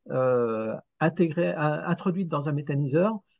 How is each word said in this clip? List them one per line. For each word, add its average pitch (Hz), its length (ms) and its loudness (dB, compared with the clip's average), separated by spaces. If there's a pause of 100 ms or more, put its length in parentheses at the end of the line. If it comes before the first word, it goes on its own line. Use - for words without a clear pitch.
(100)
euh, 117 640 0 (240)
intégrées, 165 520 2
in-, 151 340 -2
introduites 175 420 -2
dans 147 200 -4
un 147 40 0
méthaniseur, 147 640 0 (220)